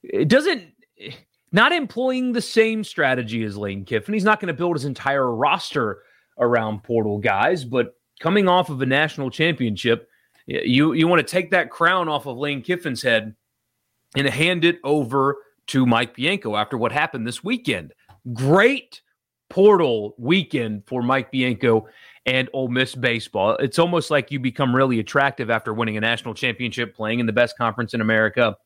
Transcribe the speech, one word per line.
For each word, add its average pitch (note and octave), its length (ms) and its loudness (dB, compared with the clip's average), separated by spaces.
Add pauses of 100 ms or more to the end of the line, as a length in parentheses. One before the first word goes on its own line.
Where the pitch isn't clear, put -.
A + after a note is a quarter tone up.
it B2+ 260 0
doesn't, C#4 360 2 (880)
not A#3 200 4
employing B3+ 600 -2
the A#3+ 100 -2
same A3 420 0
strategy B2 580 -2
as G2+ 140 -6
Lane G2 280 -6
Kiffin. A2+ 280 -4
He's G#3 120 -2
not G#3+ 160 2
gonna E3+ 140 -6
build E3+ 220 -2
his C3+ 100 -6
entire C3+ 480 -2
roster C3+ 680 -2 (360)
around A2+ 440 0
portal G#2+ 360 0
guys, A#2 460 0
but A#2+ 320 -2 (240)
coming G3 260 2
off F3+ 220 4
of C3+ 140 -6
a B2+ 40 0
national C#3 440 -2
championship, B2 760 0 (380)
y-, - 180 -4
you, C#3 280 4
you E3 160 2
wanna E3+ 140 4
take F3 280 -2
that F3 200 0
crown F3 380 0
off D3 180 -4
of B2 100 -8
Lane C#3+ 240 -4
Kiffin's E3 420 -6
head A2 320 0 (800)
and C#3 140 0
hand D#3+ 360 0
it E3+ 200 2
over C#3 540 0 (300)
to C3 180 2
Mike A#2+ 280 2
Bianco C3 400 -2
after G#2 220 -2
what A2+ 160 -2
happened C3 340 -2
this A#2+ 160 -8
weekend. D3+ 520 -6 (400)
Great F#3+ 680 2 (480)
portal D#3+ 680 4
weekend A#2+ 680 -2
for B2 160 -4
Mike C3 280 0
Bianco A#2+ 580 0 (380)
and B2+ 260 0
Ole C3 160 -2
Miss B2+ 260 -2
baseball. A#2 640 0
It's C#3 220 -2
almost E3+ 320 2
like D3 200 0
you C#3+ 80 -4
become B2+ 380 0
really C3 240 2
attractive C3+ 480 0
after A2+ 240 -2
winning A2 240 -2
a G#2 40 -2
national A2+ 340 -2
championship, A#2+ 600 -4
playing A2 260 -4
in A#2 60 0
the A2 60 -2
best A#2+ 240 2
conference A#2 380 -4
in A#2 80 -2
America. A2 640 2